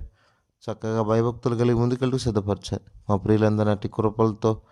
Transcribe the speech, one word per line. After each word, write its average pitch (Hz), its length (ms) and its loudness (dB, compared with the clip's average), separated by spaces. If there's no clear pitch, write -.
చక్కగా 110 320 -4
భయభక్తులు 117 540 0
కలిగి 120 180 2
ముందుకెళ్తూ 123 440 0
సిద్ధపరచండి. 101 800 -4
మా 104 60 4
ప్రియులందరినీ 107 540 2
అట్టి 104 180 -4
కృపలతో 110 840 0